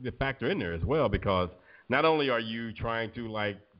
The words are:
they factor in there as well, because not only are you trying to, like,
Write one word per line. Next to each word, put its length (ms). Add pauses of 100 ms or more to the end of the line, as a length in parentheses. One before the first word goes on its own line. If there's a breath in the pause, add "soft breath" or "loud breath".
they 120
factor 360
in 120
there 120
as 120
well, 240
because 400 (400 loud breath)
not 160
only 260
are 100
you 320
trying 420
to, 140
like, 300 (220)